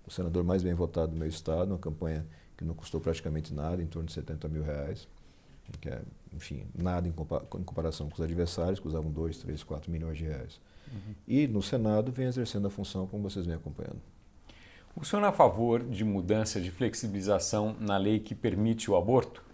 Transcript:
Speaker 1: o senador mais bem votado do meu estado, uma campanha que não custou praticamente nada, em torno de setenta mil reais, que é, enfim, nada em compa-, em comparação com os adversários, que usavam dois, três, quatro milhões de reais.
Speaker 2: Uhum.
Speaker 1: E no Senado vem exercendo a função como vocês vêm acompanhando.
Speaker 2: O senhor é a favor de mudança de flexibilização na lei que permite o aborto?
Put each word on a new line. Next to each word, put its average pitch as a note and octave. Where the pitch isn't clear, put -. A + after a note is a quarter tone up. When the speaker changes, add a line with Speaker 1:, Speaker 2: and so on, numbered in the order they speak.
Speaker 1:
o -
senador F2
mais F2+
bem F2+
votado E2
do D#2+
meu D#2+
estado, E2
uma F2+
campanha D#2+
que -
não E2
custou -
praticamente D#2
nada, D#2+
em E2+
torno E2
de D#2+
setenta D#2
mil D#2
reais, D2+
que -
é, A#1+
enfim, D2
nada F2
em E2+
compa-, D#2+
em F#2
comparação D#2+
com D2
os -
adversários, E2+
que -
usavam D#2
dois, D#2+
três, D2+
quatro D#2
milhões D#2+
de D#2+
reais. C#2+
Speaker 2:
Uhum. G#2
Speaker 1:
E C#3
no G#2+
Senado A2
vem B2+
exercendo A#2+
a G2
função F#2+
como G2+
vocês F#2
vêm E2+
acompanhando. -
Speaker 2:
O D#3+
senhor G#3
é G#3
a F#3+
favor A#2
de A2+
mudança G#2
de F#2
flexibilização G#2
na G2+
lei G#2
que G#2+
permite A2
o G2
aborto? A2